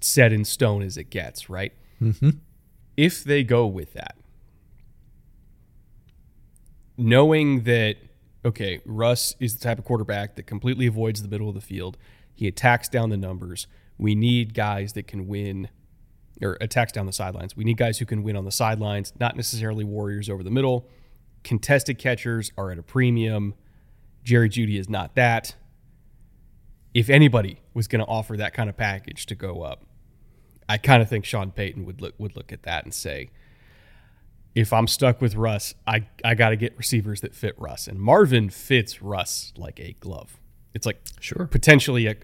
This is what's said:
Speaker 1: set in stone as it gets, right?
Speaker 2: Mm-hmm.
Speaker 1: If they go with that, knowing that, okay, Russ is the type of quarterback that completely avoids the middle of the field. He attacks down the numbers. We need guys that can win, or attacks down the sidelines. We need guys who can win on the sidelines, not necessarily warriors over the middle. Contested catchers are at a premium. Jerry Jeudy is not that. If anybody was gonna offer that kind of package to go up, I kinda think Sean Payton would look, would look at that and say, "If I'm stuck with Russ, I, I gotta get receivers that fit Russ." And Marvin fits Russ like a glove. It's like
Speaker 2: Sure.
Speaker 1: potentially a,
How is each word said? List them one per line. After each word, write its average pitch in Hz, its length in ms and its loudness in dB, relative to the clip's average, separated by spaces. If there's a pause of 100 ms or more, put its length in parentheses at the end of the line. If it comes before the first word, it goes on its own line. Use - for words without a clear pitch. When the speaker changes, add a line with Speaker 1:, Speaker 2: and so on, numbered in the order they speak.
Speaker 1:
set 120 300 6
in 104 120 0
stone 104 380 0
as 95 160 -10
it - 100 -12
gets, - 400 -10
right? 92 240 -8 (300)
Speaker 2:
Mm-hmm. 113 280 2 (680)
Speaker 1:
If 170 260 2
they 143 200 2
go 120 220 4
with 92 280 -8
that, - 220 -14 (2750)
knowing 139 680 6
that, 113 320 2 (480)
okay, 101 400 -4
Russ 117 560 -2
is 117 160 -4
the - 40 -14
type 117 180 -4
of 120 60 -12
quarterback 104 520 -4
that - 100 -14
completely 123 400 -2
avoids 110 360 -2
the 104 60 -10
middle 107 200 -4
of 101 60 -6
the 95 60 -10
field. 92 360 -10 (380)
He 107 120 -4
attacks 120 420 2
down 113 220 0
the 104 60 -2
numbers. 92 500 -8 (300)
We 107 180 0
need 117 400 2
guys 104 380 -2
that 104 140 -8
can 95 200 -10
win, 101 420 -6 (760)
or 98 180 -2
attacks 110 320 -2
down 101 140 -6
the 95 60 -8
sidelines. 92 440 -8
We 107 80 -6
need 113 120 0
guys 113 220 0
who 117 80 -6
can 107 160 -4
win 104 140 -4
on 98 80 -6
the 98 80 -10
sidelines, 107 640 -2
not 120 180 -2
necessarily 110 480 -4
warriors 104 440 -6
over 98 140 -6
the 92 80 -8
middle. 127 380 0 (560)
Contested 131 540 0
catchers 117 580 -4
are 95 140 -6
at 87 80 -10
a 82 40 -12
premium. 110 720 0 (720)
Jerry 117 240 4
Jeudy 104 300 -2
is 92 100 -8
not 95 260 -6
that. 117 400 0 (1400)
If 113 160 2
anybody 120 500 6 (140)
was 113 140 -2
gonna 110 160 0
offer 110 320 -6
that 104 180 -6
kind 110 140 -2
of 98 80 -8
package - 500 -6
to 101 80 -8
go 85 280 -10
up, 69 220 -12 (840)
I 104 100 0
kinda 117 280 8
think 104 180 -2
Sean 98 260 -6
Payton 98 360 -6
would 90 140 -14
look, - 180 -12
would 104 180 -10
look - 160 -18
at - 120 -16
that 82 200 -6
and - 80 -16
say, 67 380 -10 (1200)
"If 113 180 2
I'm 113 140 4
stuck 123 340 2
with 110 160 0
Russ, 110 380 -4 (120)
I, 110 200 0 (180)
I 117 100 2
gotta 110 220 4
get 117 200 -4
receivers 107 460 -2
that - 120 -10
fit - 240 -6
Russ." - 300 -12
And 95 120 -10
Marvin 123 500 6
fits - 520 0
Russ 98 540 -6
like 80 240 -14
a 87 200 -14
glove. - 380 -14 (360)
It's 107 120 -6
like 110 140 -4 (200)
Speaker 2:
Sure. - 260 -6
Speaker 1:
potentially 127 600 6
a, 107 180 -2